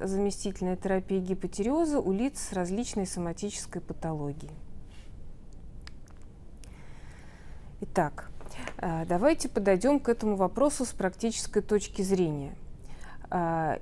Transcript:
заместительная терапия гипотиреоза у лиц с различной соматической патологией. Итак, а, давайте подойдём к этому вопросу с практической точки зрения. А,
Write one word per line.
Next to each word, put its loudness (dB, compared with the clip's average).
заместительная 0
терапия 2
гипотиреоза 2
у 2
лиц 0
с -6
различной 0
соматической -4
патологией. -4
Итак, 0
а, 0
давайте 4
подойдём 6
к 0
этому 4
вопросу 4
с 0
практической 0
точки 2
зрения. 4
А, 2